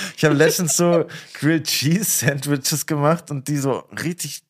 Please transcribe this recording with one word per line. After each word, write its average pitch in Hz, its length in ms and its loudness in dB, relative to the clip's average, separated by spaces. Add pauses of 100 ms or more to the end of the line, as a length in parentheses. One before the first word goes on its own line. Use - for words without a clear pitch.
(160)
Ich - 80 0
habe 151 100 6
letztens 156 420 2
so 170 300 4 (280)
Grilled 156 340 0
Cheese 165 580 0
Sandwiches 143 600 -2
gemacht 156 440 0
und 139 160 -8
die 147 120 -2
so 131 260 -2 (180)
richtig 156 460 -8